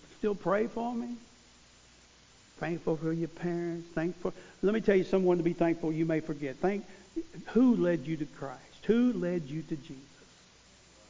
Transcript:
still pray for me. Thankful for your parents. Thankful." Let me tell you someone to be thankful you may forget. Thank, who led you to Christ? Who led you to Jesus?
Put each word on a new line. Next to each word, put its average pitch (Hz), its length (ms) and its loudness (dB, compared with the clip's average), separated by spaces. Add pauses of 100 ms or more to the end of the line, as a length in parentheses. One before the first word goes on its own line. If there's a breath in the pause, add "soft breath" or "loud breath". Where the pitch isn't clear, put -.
(180)
still 208 180 -2
pray 202 320 0
for 233 260 -6
me. 240 220 -6 (1400)
Thankful 160 380 -2
for 160 160 -2
your 165 160 -4
parents. 170 680 -6
Thankful." 175 380 -4 (280 loud breath)
Let 196 120 2
me 220 80 0
tell 196 140 4
you 190 100 4
someone 180 320 4
to 170 60 0
be 170 100 2
thankful 165 400 0
you 160 120 0
may 160 140 2
forget. 143 380 -6
Thank, 202 280 0 (680 loud breath)
who 240 240 6
led 175 280 2
you 156 120 -4
to 151 80 -4
Christ? 135 340 -12 (280)
Who 240 260 6
led 175 300 -2
you 147 180 -8
to 160 160 -8
Jesus? 135 260 -14 (1080)